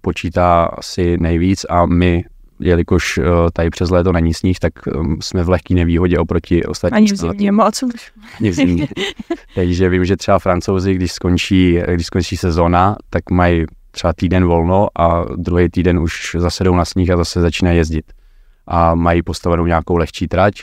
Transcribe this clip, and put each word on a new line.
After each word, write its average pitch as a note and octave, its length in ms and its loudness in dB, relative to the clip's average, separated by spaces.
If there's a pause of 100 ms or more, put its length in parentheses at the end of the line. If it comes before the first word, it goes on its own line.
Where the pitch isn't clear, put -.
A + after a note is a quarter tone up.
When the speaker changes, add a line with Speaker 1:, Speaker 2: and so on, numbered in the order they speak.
Speaker 1:
počítá F2 600 0
asi - 560 -2
nejvíc E2+ 500 0
a F2 160 2
my, F2 380 2 (360)
jelikož, F2 580 0
eh, E2+ 60 0 (300)
tady E2+ 160 -2
přes F2 200 -4
léto F2+ 220 2
není E2 220 0
sníh, F#2 260 -2
tak, E2 140 -2 (140)
ehm, D#2 340 -4
jsme F#2 220 -4
v E2+ 60 -2
lehký F2+ 260 -2
nevýhodě E2+ 440 2
oproti E2+ 460 -2
ostatním - 320 -4
Speaker 2:
Ani G#3+ 100 6
v G3+ 80 -2
Speaker 1:
členům. E3+ 220 -4
Speaker 2:
zimě G3+ 140 -2
moc G#3+ 320 0
už. A#3+ 280 -10 (280)
Speaker 1:
Ani A2 100 0
v F2+ 40 0
zimě. E2+ 340 0 (340)
Speaker 2:
<laughs> - 340 -12
Speaker 1:
Takže F2+ 340 0
vím, F2+ 160 2
že F#2 120 0
třeba G2 220 0
Francouzi, F#2+ 540 0
když F2+ 180 -2
skončí, F2 680 2 (140)
když E2+ 140 -2
skončí F2+ 300 -4
sezóna, F2 580 2 (140)
tak - 220 -6
mají F2 340 2 (260)
třeba E2 220 -4
týden F#2 320 0
volno F2 500 2
a E2+ 300 0 (100)
druhý F2 340 0
týden F2 300 0
už - 400 -6
zase F2 240 -2
jdou F#2 120 4
na F2 100 2
sníh F2+ 260 0
a F2 60 2
zase F2 240 -2
začínají E2+ 360 2
jezdit. D#2+ 280 0 (640)
A E2+ 280 2
mají E2+ 260 2
postavenou E2+ 440 -2
nějakou E2+ 320 0
lehčí E2 300 -4
trať, G2 360 2